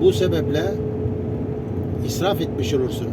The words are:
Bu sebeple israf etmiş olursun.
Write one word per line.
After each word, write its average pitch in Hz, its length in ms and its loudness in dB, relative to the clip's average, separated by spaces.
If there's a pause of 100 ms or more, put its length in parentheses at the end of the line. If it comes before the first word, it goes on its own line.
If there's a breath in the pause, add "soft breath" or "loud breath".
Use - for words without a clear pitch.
Bu 180 120 8
sebeple 165 640 2 (1300)
israf 170 340 0
etmiş 135 340 0
olursun. 123 380 0